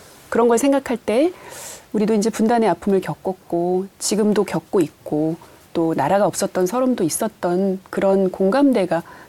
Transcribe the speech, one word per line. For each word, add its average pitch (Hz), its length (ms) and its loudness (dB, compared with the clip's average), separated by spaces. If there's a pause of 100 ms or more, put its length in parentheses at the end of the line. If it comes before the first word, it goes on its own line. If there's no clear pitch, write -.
(280)
그런 233 180 2
걸 233 120 4
생각할 269 400 0
때 285 340 0 (640)
우리도 214 180 0
이제 220 160 2
분단의 220 400 2
아픔을 190 320 0
겪었고 180 840 -4 (120)
지금도 214 460 0
겪고 185 360 -2
있고 160 560 -2 (360)
또 165 220 0
나라가 170 320 2
없었던 180 400 -2
서름도 247 360 0
있었던 185 840 -2
그런 196 420 2
공감대가 196 720 2 (260)